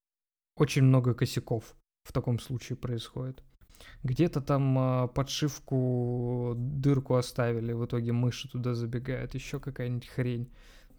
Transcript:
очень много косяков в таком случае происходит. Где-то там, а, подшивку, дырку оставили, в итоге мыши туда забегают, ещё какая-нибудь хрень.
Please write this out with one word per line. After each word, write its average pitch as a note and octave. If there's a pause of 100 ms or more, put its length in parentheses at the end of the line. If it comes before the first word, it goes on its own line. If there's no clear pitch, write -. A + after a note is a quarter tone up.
(560)
очень D3
много B2+
косяков - (300)
в -
таком B2
случае -
происходит. B2+ (640)
Где-то D3
там, C3+
а, B2+
подшивку, B2
дырку C3+
оставили, A#2
в A#2
итоге A#2
мыши A#2+
туда B2
забегают, B2
ещё C3+
какая-нибудь B2
хрень. B2 (460)